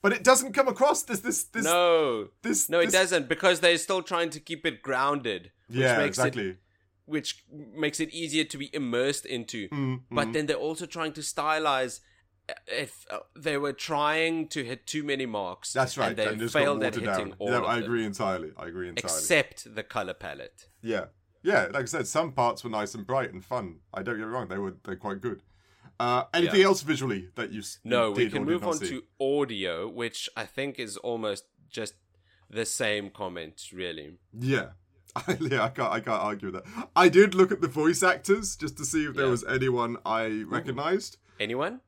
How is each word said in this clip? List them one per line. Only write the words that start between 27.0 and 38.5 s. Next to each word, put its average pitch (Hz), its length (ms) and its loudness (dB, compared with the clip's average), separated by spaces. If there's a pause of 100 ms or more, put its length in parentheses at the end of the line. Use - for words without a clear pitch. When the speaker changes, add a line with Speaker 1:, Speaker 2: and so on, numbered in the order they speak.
Speaker 1:
that 113 160 -4
you 104 100 -8
s-, - 220 -14
Speaker 2:
No, 117 260 2
Speaker 1:
you 104 40 -2
Speaker 2:
we 123 120 2
Speaker 1:
did 101 80 -4
Speaker 2:
can 131 100 -2
Speaker 1:
or - 20 -2
did 156 60 0
Speaker 2:
move 175 100 0
Speaker 1:
not 196 120 -2
Speaker 2:
on 151 40 -2
Speaker 1:
see? 104 100 -4 (140)
Speaker 2:
to - 20 -20 (380)
audio, 95 460 -2
which 117 500 -6
I 110 80 -6
think 139 320 -6
is 107 200 -8
almost 110 480 -4 (240)
just - 260 -8 (540)
the 110 160 -4
same 104 440 -2
comment, 87 640 -10
really. 82 440 -8 (200)
Speaker 1:
Yeah. 123 340 0 (440)
<laughs> 156 240 -4
Yeah, 139 240 0
I 117 60 2
can't, 120 220 -2
I 113 80 0
can't 110 220 -2
argue 101 300 -4
with 90 120 -8
that. - 320 -12
I 175 140 8
did 185 240 8
look 185 180 6
at 202 100 0
the 165 60 2
voice 156 360 2
actors 196 520 2